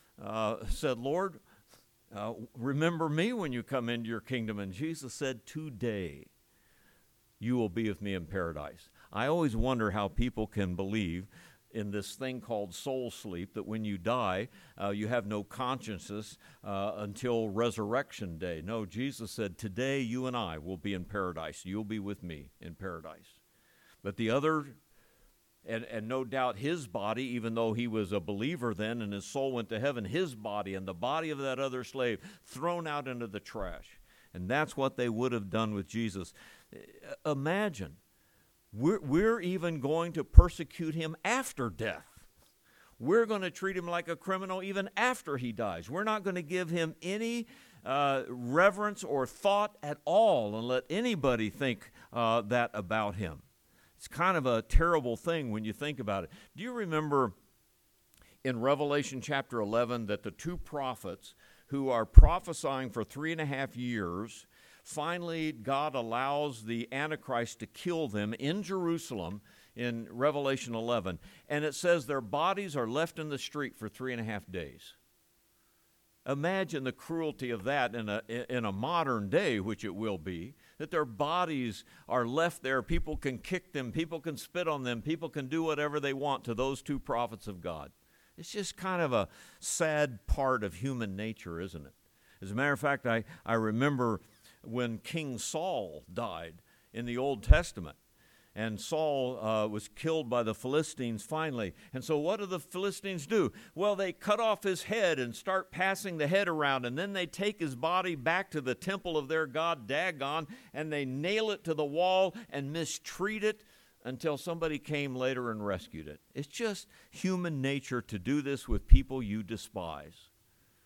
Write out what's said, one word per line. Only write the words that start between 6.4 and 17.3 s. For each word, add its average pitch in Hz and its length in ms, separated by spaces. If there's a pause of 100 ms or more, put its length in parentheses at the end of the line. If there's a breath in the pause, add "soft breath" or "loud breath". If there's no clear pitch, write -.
you 120 160
will 113 140
be 110 180
with 101 140
me 101 140
in 90 100
paradise." 80 640 (240 loud breath)
I 113 140
always 156 280
wonder 113 360
how 101 160
people 110 400
can 92 280
believe 95 520 (440 loud breath)
in 104 200
this 101 240
thing 127 260
called 101 320
soul 131 380
sleep, 92 420
that 107 140
when 110 180
you 104 120
die, 104 520 (320 loud breath)
uh, 101 80
you 104 180
have 113 200
no 104 160
consciences, 110 920 (260 loud breath)
uh, 101 320
until 107 520